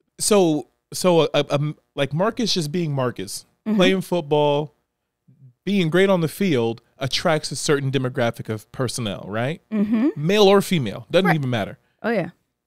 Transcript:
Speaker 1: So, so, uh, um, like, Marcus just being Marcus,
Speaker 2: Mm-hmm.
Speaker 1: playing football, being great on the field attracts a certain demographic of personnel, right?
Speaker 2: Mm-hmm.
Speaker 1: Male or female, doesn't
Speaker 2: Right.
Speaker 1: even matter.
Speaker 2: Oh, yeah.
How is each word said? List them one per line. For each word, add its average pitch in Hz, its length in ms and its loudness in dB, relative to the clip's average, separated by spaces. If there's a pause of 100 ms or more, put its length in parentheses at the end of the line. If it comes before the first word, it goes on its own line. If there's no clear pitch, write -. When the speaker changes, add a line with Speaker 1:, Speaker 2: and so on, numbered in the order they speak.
(200)
Speaker 1:
So, 165 480 2 (240)
so, 170 280 4 (140)
uh, 147 160 4
um, 147 260 -2 (200)
like, 139 160 -2
Marcus 208 400 -2
just 151 180 -2
being 165 220 -2
Marcus, 123 540 -6 (200)
Speaker 2:
Mm-hmm. 214 100 0
Speaker 1:
playing 190 240 4
football, 147 760 -2 (920)
being 180 260 0
great 185 180 4
on 185 140 2
the 156 60 -2
field 120 520 0 (160)
attracts 147 540 -2
a 143 60 -10
certain 139 340 -2
demographic 127 580 -4
of 110 240 -8
personnel, 113 560 -6
right? 120 320 -6 (100)
Speaker 2:
Mm-hmm. 214 460 0
Speaker 1:
Male 196 320 2
or 196 140 6
female, 131 480 -4
doesn't 185 160 2
Speaker 2:
Right. 202 80 4
Speaker 1:
even 139 160 -2
matter. 104 260 -4 (260)
Speaker 2:
Oh, 208 80 -4
yeah. 185 200 -2 (360)